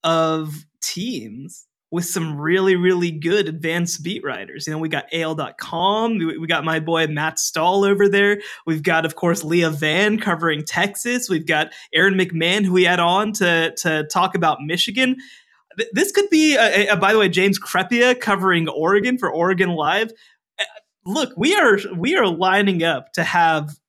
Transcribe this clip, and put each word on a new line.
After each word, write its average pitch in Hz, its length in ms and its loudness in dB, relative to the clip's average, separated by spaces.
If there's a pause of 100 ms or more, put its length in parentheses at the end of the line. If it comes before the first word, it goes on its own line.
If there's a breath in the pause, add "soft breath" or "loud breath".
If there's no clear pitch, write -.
of 160 640 0 (160)
teams 147 840 -10 (240)
with 170 140 -2
some 160 340 -6
really, 185 380 2
really 175 340 2
good 165 380 -2
advanced 165 520 -4
beat 175 220 -8
writers. - 420 -10
You 156 60 -8
know, 156 80 -6
we 160 80 -4
got 151 240 -4
A 165 100 -4
L 160 140 -4
dot 151 220 -8
com. 214 600 -2
We, 165 200 -2
we 165 100 -8
got 160 160 0
my 160 160 -2
boy 160 280 0
Matt 156 300 -4
Stahl 180 460 0
over 196 240 4
there. 202 320 2 (260 loud breath)
We've 160 160 -2
got, 160 240 2
of 156 120 -6
course, 170 260 0
Leah 165 280 2
Vann 165 460 0
covering 160 460 -2
Texas. 240 680 -2
We've 160 160 -2
got 156 280 0 (200 loud breath)
Aaron 190 200 4
McMahon, 180 500 0
who 185 80 2
we 185 140 4
had 175 160 2
on 196 320 2
to, 170 420 0
to 156 300 -2
talk 185 300 0
about 160 260 0
Michigan. 214 560 -2 (600 loud breath)
Th-, 453 140 -6
this 330 220 0
could 403 160 2
be, 311 260 4
a, 208 380 4
a, - 20 4
by 190 160 2
the 220 80 4
way, 202 80 4
James 185 320 2
Crepea 240 560 2
covering 185 540 0
Oregon 202 480 2
for 208 120 -2
Oregon 175 420 0
Live. 180 420 -2 (480 soft breath)
Uh, - 20 -2 (420)
look, 247 300 -2
we 302 220 2
are, 240 200 4 (160)
we 240 220 -2
are 240 120 2
lining 185 560 2
up 156 300 -2
to 165 120 -2
have 160 500 0 (140)